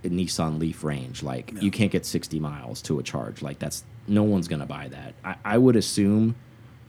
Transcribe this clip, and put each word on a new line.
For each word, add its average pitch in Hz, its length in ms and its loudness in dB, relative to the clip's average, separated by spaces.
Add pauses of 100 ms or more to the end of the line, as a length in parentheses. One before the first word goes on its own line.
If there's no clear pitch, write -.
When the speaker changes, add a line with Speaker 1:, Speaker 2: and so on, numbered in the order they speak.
Speaker 1:
a 90 60 -4
Nissan 85 500 -2
Leaf 80 240 -4
range. 69 400 -6
Like, 65 300 -8
Speaker 2:
No. - 80 -12
Speaker 1:
you 98 100 4
can't 104 200 2
get 90 140 0
sixty - 340 -4
miles 71 440 -8
to 73 160 -2
a 64 40 -4
charge. 55 380 -8
Like, 69 180 -8
that's, - 240 -8 (240)
no 104 160 4
one's 98 240 4
gonna 76 180 -4
buy 71 240 -10
that. 67 340 -14
I, 92 120 -8 (100)
I 104 120 2
would 123 180 8
assume 107 600 4 (540)